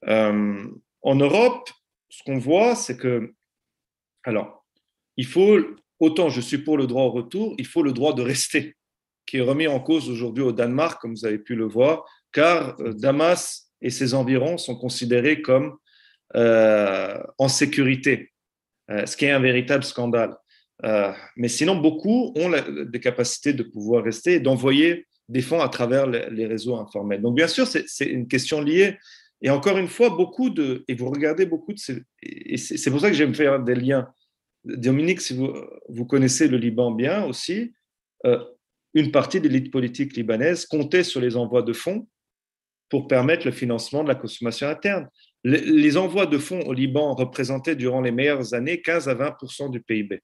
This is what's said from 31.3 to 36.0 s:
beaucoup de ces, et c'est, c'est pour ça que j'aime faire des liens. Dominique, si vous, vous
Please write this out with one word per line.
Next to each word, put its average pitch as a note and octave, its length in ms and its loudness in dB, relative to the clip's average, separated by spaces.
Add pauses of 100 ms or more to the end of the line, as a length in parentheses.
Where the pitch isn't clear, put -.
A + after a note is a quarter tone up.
beaucoup E3 280 -6
de G#3 60 -14
ces, - 240 -10 (180)
et - 360 -10
c'est, - 200 -6
c'est C#3 140 0
pour C#3 80 2
ça D#3+ 100 4
que D#3 60 2
j'aime C#3+ 180 2
faire C#3 280 2
des B2 140 2
liens. B2+ 340 0 (560)
Dominique, C3+ 560 0
si - 120 -6
vous, C3 200 -2 (340)
vous A#2 180 -6